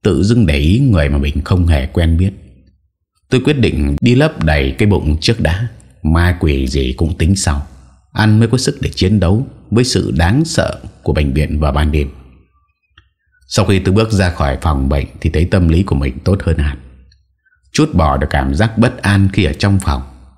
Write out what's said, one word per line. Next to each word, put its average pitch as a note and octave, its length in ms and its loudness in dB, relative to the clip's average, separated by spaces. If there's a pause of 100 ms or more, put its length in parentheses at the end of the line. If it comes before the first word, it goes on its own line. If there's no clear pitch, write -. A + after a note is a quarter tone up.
tự E2 200 2
dưng A2+ 240 2
để D2 100 2
ý D#2 220 2
người G2 300 2
mà C#2+ 100 0
mình C#2+ 260 -2
không F2+ 220 2
hề C#2+ 200 2
quen E2 300 0
biết. F#2+ 160 0 (960)
Tôi B2+ 140 2
quyết D3 80 2
định D2 480 0
đi A#2+ 140 4
lấp B2+ 300 0
đầy D2 340 0
cái G#2+ 100 2
bụng D#2 320 0
trước A2+ 200 -2
đã, F#2+ 280 -2 (340)
ma E2+ 380 2
quỷ C#2 260 0
gì C2 300 -2
cũng D#2+ 220 -2
tính F2 180 2
sau, C#2+ 300 -4 (460)
ăn G#2+ 260 2
mới A2+ 100 2
có B2 100 0
sức - 220 -4
để D2 140 -4
chiến G#2+ 260 2
đấu G2 260 0 (240)
với A#2 140 2
sự - 320 -2
đáng G2 280 2
sợ - 360 -4 (220)
của D#2 100 -2
bệnh C#2+ 200 0
viện D2+ 280 -2
vào D2 120 0
ban D2+ 200 0
đêm. D2 160 -2 (1400)
Sau G#2+ 160 0
khi F#2+ 140 2
tôi F#2 160 0
bước A2 180 2
ra F#2+ 180 0
khỏi C#2 300 -4
phòng C2+ 280 -2
bệnh C#2+ 180 -2 (140)
thì - 100 0
thấy E2 140 0
tâm F2+ 240 2
lý E2 140 2
của F2 140 -2
mình C2+ 280 -4
tốt F#2+ 180 0
hơn D#2+ 160 0
hẳn, C#2+ 200 -2 (960)
trút D3+ 220 0
bỏ D2+ 220 2
được C#2 140 -2
cảm C2+ 240 -2
giác A2 240 -2
bất B2 240 0
an G2 300 2
khi G2 120 0
ở D2 80 -2
trong G2 280 0
phòng. C2 220 -4 (360)